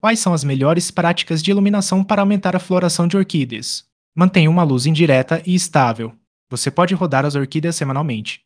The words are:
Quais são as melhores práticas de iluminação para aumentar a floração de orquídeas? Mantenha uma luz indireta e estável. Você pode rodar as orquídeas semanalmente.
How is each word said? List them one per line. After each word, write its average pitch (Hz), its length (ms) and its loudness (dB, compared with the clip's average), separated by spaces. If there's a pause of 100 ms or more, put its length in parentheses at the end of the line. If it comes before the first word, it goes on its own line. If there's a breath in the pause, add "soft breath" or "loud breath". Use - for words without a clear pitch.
Quais 220 200 0
são 180 120 0
as 143 120 -2
melhores 143 460 0
práticas 170 520 -2
de 175 80 -2
iluminação 196 540 2
para 202 180 0
aumentar 196 320 0
a 180 60 0
floração 180 480 0
de 175 80 0
orquídeas? 131 680 -4 (300)
Mantenha 180 340 4
uma 175 140 2
luz 131 240 0
indireta 156 580 2
e 180 100 0
estável. 117 600 0 (340)
Você 127 220 -6
pode 175 240 0
rodar 143 320 0
as 143 80 -4
orquídeas 156 420 -4
semanalmente. 135 680 -6